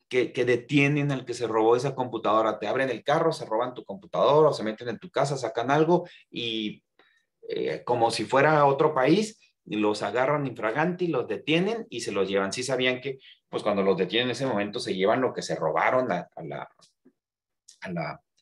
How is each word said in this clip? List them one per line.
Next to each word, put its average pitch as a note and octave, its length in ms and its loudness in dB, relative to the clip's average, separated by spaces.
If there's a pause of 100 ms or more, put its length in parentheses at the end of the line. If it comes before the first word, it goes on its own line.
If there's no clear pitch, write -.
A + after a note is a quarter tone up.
que, A#2+ 240 0
que B2 120 -2
detienen C#3+ 640 2
al B2+ 140 -4
que A#2+ 100 -8
se A#2 140 -4
robó A2 260 4
esa C3+ 220 0
computadora, A2 640 0
te G#2 80 -4
abren C3 200 -2
el A2+ 140 -6
carro, D#3+ 300 2
se B2 120 -8
roban A#2+ 300 -2
tu A2 100 -14
computadora, C3 640 2
o - 20 0
se A2 100 -6
meten A2 280 -6
en G#2+ 100 -10
tu - 100 -16
casa, C#3 260 0
sacan A#2+ 360 -2
algo, E3 360 4 (220)
y, A2 540 -6 (640)
eh, C2+ 360 -4
como A#2 280 2
si A2 120 -4
fuera D3 400 4
otro C#3 300 4
país, D#3+ 460 2 (300)
y G#2 60 -4
los G#2 260 0
agarran C3 440 0
infraganti, C#3 640 -2
los B2 200 -2
detienen F3+ 640 0
y A#2+ 100 -10
se A2+ 100 -6
los G2 160 0
llevan. G2 280 0
Sí B2+ 80 -6
sabían B2+ 400 0
que, C#3 160 -6 (320)
pues, A#2+ 120 -4
cuando G2+ 200 0
los F#2+ 160 4
detienen G#2 300 0
en B2 40 -2
ese C3+ 140 -4
momento, G#2 340 -2
se G2+ 140 -4
llevan G#2 260 2
lo B2 140 0
que E2+ 80 -6
se D#2+ 140 -4
robaron E2 540 0
a, F2+ 240 -2
a - 80 -12
la, C#2+ 280 -10 (1120)
a F#2+ 100 -10
la D#2+ 280 -8 (220)